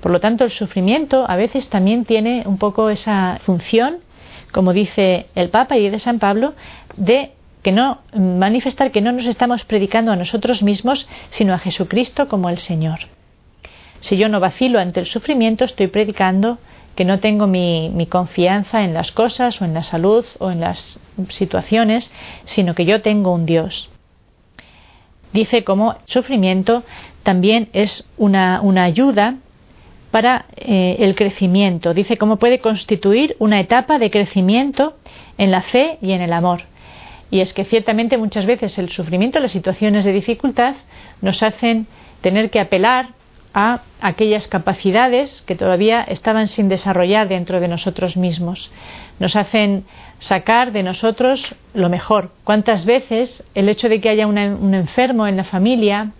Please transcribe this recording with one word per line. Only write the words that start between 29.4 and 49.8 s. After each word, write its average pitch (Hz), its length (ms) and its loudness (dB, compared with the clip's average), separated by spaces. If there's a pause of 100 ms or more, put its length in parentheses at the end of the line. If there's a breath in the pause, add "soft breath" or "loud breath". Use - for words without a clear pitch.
para, 240 340 2 (120)
eh, 185 420 0
el 190 160 4
crecimiento. 190 800 0
Dice 202 240 0
cómo 214 200 0
puede 247 220 2
constituir 220 800 0
una 214 200 2
etapa 233 380 0
de 220 140 0
crecimiento 233 840 0 (420 loud breath)
en 196 120 2
la 185 120 2
fe 311 400 0
y 190 100 -2
en 180 100 -2
el 170 120 -2
amor. 175 300 0 (680 loud breath)
Y 190 80 2
es 185 140 0
que 190 120 -4
ciertamente 226 540 0
muchas 208 260 -2
veces 226 320 -2
el 180 120 -4
sufrimiento, 185 500 -2
las 254 140 -2
situaciones 196 520 0
de 202 80 2
dificultad, 240 600 -2 (460 loud breath)
nos 190 200 -2
hacen 220 460 0 (340 loud breath)
tener 202 300 2
que 220 80 2
apelar 226 480 2 (480)
a 226 260 2 (200)
aquellas 208 460 0
capacidades 226 960 0
que 180 120 -6
todavía 196 460 2
estaban 220 460 -2
sin 202 220 0
desarrollar 190 580 2
dentro 185 320 -2
de 175 80 0
nosotros 175 500 -4
mismos. 175 540 -4 (480 loud breath)
Nos 185 160 -2
hacen 202 500 0 (340 loud breath)